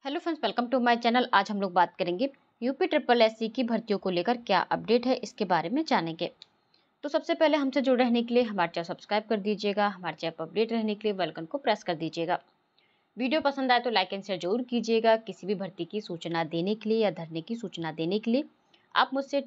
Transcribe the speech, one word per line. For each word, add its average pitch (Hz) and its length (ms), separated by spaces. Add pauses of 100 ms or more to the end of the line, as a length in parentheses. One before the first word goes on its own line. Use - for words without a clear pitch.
Hello 285 160
friends, 330 200
welcome 233 300
to 269 100
my 240 160
channel। 240 380
आज 196 160
हम 202 100
लोग 190 120
बात 175 240
करेंगे 185 320 (340)
यूपी 269 240
ट्रिपल 262 360
एससी 220 260
की 254 160
भर्तियों 226 340
को 190 120
लेकर 175 280
क्या 190 220 (100)
अपडेट 208 360
है, 254 100
इसके - 300
बारे 170 220
में 294 160
जानेंगे। 170 460 (760)
तो 294 40
सबसे 311 260
पहले 311 220
हमसे 277 260
जुड़े 254 220
रहने 240 180
के 233 120
लिए 247 100
हमारे 190 260
चैनल 170 160
सब्सक्राइब 208 380
कर 214 160
दीजिएगा, 202 480
हमारे 180 280
चैनल 165 220
पर 160 60
अपडेट 214 280
रहने 220 220
के 208 140
लिए 208 40
बेल 185 160
आइकन 165 180
को 285 120
प्रेस 214 240
कर 175 140
दीजिएगा। 165 440 (760)
वीडियो 262 240
पसंद 277 320
आए 240 80
तो 240 100
like 190 240
and 196 120
शेयर 190 120
जरूर 190 260
कीजिएगा। 226 540
किसी 190 280
भी 202 100
भर्ती 175 300
की 208 140
सूचना 170 460
देने 175 280
के 214 160
लिए 226 80
या 208 140
धरने 165 300
की 233 140
सूचना 170 380
देने 170 240
के 226 120
लिए 277 140 (500)
आप 254 200
मुझसे 277 320